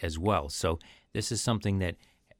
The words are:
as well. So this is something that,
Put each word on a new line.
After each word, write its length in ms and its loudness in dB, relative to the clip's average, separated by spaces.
as 160 -2
well. 300 2
So 300 0
this 200 -2
is 100 -2
something 380 2
that, 160 -2